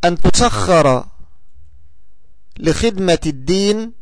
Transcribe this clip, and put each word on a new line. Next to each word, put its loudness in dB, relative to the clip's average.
أن 2
تسخر 4
لخدمة 0
الدين 0